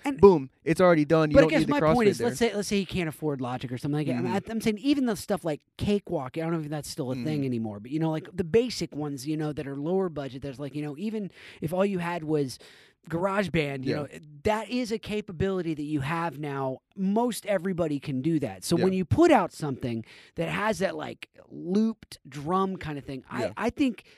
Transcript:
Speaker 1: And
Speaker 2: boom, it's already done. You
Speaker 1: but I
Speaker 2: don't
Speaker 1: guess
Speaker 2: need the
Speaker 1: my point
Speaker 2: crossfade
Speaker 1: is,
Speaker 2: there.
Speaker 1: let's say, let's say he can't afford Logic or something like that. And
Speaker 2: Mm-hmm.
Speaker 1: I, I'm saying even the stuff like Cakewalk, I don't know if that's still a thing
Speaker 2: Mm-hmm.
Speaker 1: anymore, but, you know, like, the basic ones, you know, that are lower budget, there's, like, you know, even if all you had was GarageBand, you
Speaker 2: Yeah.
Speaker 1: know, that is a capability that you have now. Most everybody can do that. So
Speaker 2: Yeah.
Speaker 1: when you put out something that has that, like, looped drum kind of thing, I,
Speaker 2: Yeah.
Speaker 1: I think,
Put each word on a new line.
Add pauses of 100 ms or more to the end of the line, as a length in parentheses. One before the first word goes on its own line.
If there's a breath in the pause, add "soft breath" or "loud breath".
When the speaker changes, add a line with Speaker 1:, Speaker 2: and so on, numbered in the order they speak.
Speaker 1:
And
Speaker 2:
boom, (120)
it's
already
done.
You
Speaker 1:
but
I
Speaker 2:
don't
Speaker 1:
guess
Speaker 2:
need
the
Speaker 1:
my
point
Speaker 2:
crossfade
Speaker 1:
is,
Speaker 2:
there.
Speaker 1:
let's
say,
let's
say
he
can't
afford
Logic
or
something
like
that.
And
Speaker 2:
Mm-hmm. (120)
Speaker 1:
I,
I'm
saying
even
the
stuff
like (160)
Cakewalk,
I
don't
know
if
that's
still
a
thing
Speaker 2:
Mm-hmm.
Speaker 1:
anymore,
but,
you
know,
like,
the
basic
ones,
you
know,
that
are
lower
budget,
there's,
like,
you
know,
even (300 loud breath)
if
all
you
had
was (500 loud breath)
GarageBand,
you
Speaker 2:
Yeah.
Speaker 1:
know, (360)
that
is
a
capability
that
you
have
now. (160)
Most
everybody
can
do
that.
So
Speaker 2:
Yeah.
Speaker 1:
when
you
put
out
something (320 loud breath)
that
has
that,
like, (200)
looped
drum
kind
of
thing,
I,
Speaker 2:
Yeah.
Speaker 1:
I
think, (140 soft breath)